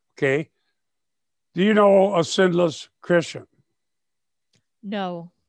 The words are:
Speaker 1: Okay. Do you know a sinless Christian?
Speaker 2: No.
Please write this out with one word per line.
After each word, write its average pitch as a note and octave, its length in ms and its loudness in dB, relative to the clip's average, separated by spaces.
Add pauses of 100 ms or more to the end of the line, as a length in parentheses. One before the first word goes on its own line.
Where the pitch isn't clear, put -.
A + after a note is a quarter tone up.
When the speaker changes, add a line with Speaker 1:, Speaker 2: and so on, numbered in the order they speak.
(180)
Speaker 1:
Okay. C#3+ 320 -4 (1040)
Do E3+ 100 -2
you G#3+ 100 2
know G3 440 4
a E3 60 2
sinless F3 640 -2 (140)
Christian? - 440 -4 (1400)
Speaker 2:
No. F#3 500 -10 (180)